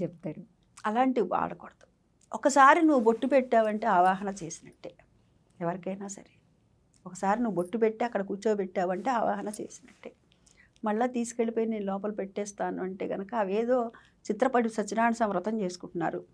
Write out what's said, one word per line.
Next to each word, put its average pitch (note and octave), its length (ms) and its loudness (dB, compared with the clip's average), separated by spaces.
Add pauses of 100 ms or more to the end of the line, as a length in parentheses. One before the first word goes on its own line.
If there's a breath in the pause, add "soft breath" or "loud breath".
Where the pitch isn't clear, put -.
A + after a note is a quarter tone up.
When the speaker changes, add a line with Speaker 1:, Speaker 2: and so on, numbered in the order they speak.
Speaker 1:
చెప్తారు? F#3+ 400 -8 (440)
Speaker 2:
అలాంటివి A#3 420 2
వాడకూడదు. - 580 -6 (460)
ఒకసారి C#4+ 500 6
నువ్వు C#4+ 220 6
బొట్టు A3+ 220 2
పెట్టావంటే A#3 600 2
ఆవాహన F#3+ 560 4
చేసినట్టే - 500 -14 (680)
ఎవరికైనా F#3+ 480 -6
సరే. - 260 -18 (720)
ఒకసారి G3 360 0
నువ్వు G#3+ 140 -2
బొట్టు F3 220 -2
పెట్టి A3 260 0
అక్కడ G#3 180 -2
కూర్చోబెట్టావంటే G3 880 -2
ఆవాహన G3+ 380 -2
చేసినట్టే. - 640 -14 (720 soft breath)
మళ్ళా A3 220 0
తీసుకెళ్ళిపోయి A#3 600 -2
నేను A3 180 -4
లోపల G3 260 -4
పెట్టేస్తాను G3 720 -6
అంటే F#3 240 -6
గనక G3 280 -6
అవేదో A3+ 440 0 (480 soft breath)
చిత్రపటి A#3 420 2
సత్యనారాయణ A3+ 440 0
స్వామి A3 200 0
వ్రతం A3 280 -2
చేసుకుంటున్నారు, F3 720 -4